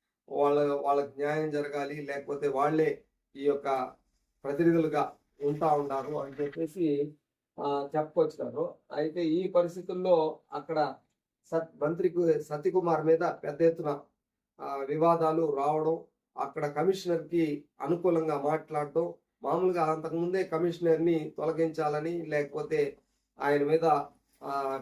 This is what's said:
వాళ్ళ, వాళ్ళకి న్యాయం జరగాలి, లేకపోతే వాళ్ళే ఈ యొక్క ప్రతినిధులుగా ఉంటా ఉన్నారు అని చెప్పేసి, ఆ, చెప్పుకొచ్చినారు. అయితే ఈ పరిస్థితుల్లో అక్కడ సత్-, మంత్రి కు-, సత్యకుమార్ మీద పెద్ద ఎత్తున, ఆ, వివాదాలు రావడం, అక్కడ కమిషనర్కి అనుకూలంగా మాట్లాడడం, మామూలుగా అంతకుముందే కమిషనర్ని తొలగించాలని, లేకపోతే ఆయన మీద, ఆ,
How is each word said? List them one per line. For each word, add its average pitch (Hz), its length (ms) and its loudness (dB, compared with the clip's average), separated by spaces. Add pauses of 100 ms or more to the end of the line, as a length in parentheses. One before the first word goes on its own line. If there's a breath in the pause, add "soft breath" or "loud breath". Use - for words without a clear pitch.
(300)
వాళ్ళ, 143 440 2
వాళ్ళకి 143 440 0
న్యాయం 151 340 -2
జరగాలి, 143 500 -4
లేకపోతే 143 460 -6
వాళ్ళే 147 540 2 (340)
ఈ 139 80 -8
యొక్క 139 400 0 (600)
ప్రతినిధులుగా 156 720 2 (280)
ఉంటా 147 260 0
ఉన్నారు 143 460 0
అని 139 300 -6
చెప్పేసి, 151 720 -2 (460)
ఆ, 143 380 -4
చెప్పుకొచ్చినారు. 151 760 -2 (200)
అయితే 160 320 -2
ఈ 170 220 0
పరిస్థితుల్లో 180 920 2 (140)
అక్కడ 143 420 -2 (560)
సత్-, 160 320 -4
మంత్రి 170 260 0
కు-, 165 300 2
సత్యకుమార్ 160 640 0
మీద 160 140 6
పెద్ద 151 420 -4
ఎత్తున, 165 380 2 (640)
ఆ, 139 280 -6
వివాదాలు 160 640 2
రావడం, 156 440 0 (380)
అక్కడ 139 280 -6
కమిషనర్కి 160 1000 0 (180)
అనుకూలంగా 160 600 0
మాట్లాడడం, 151 720 -2 (300)
మామూలుగా 175 400 2
అంతకుముందే 160 600 0
కమిషనర్ని 165 920 2
తొలగించాలని, 156 880 -2
లేకపోతే 147 720 -2 (440)
ఆయన 143 220 2
మీద, 160 220 2 (580)
ఆ, 139 380 -4